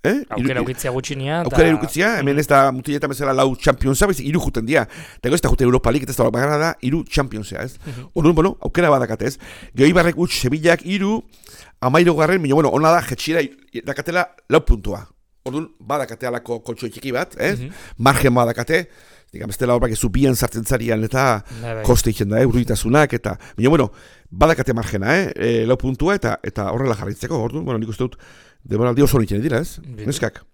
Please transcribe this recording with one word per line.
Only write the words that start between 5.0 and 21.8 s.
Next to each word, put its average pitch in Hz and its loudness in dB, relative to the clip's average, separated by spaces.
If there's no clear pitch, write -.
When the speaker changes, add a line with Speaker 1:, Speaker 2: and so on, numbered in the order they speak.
Speaker 1:
gero 151 2
ez - 0
da 131 2
jute - 4
Europa 123 4
League, 135 -2
ez 123 -6
da 120 2
bakarra 139 0
da, 160 -2
hiru 147 -2
Championsa, 110 -6
ez? 123 -12
Speaker 2:
Mhm. 123 -14
Speaker 1:
Orduan, 165 4
bueno, 165 2
aukera 175 0
badakate, 117 0
ez? 143 -6
Gero 131 6
Eibarrek 170 4
huts, 170 -2
Sevillak 156 2
hiru, 202 -2
hamairugarren, 165 4
baina, 139 2
bueno, 151 4
ona 156 4
da, 170 4
jetxiera 151 -4
i-, 135 -4
dakatela 165 -4
lau 151 4
puntua. 98 -2
Orduan, 147 -8
badakate 127 -6
alako 120 -6
koltxo 117 -10
txiki 131 -10
bat, 127 -6
ez? 156 -2
Speaker 2:
Mhm. 131 -10
Speaker 1:
Margen 127 2
badakate, 120 0
digan - -12
bestela 123 0
hor 120 2
bakizu 113 -2
bian 131 2
sartzen 113 -4
zarian 113 0
eta 123 0
Speaker 2:
Bai, 117 -10
bai. 110 -10